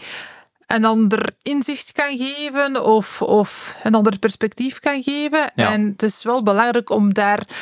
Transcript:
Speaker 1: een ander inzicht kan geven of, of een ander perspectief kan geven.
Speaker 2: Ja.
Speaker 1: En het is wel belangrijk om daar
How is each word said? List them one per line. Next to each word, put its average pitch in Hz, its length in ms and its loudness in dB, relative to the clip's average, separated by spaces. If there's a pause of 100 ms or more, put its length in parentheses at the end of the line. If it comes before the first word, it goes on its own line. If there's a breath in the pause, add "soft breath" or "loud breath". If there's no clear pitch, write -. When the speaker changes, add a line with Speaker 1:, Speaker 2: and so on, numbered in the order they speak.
(680 loud breath)
Speaker 1:
een 226 180 2
ander 220 440 4 (120)
inzicht 285 500 -4
kan 285 260 -2
geven 277 680 -2
of, 220 360 2
of - 600 0
een 220 120 2
ander 208 240 2
perspectief 226 600 -2
kan 285 240 -2
geven. 294 520 -2
Speaker 2:
Ja. 214 160 2
Speaker 1:
En 208 140 0
het 202 180 -4
is 214 200 -2
wel 240 200 0
belangrijk 226 460 2
om 208 240 2
daar 208 340 0 (140)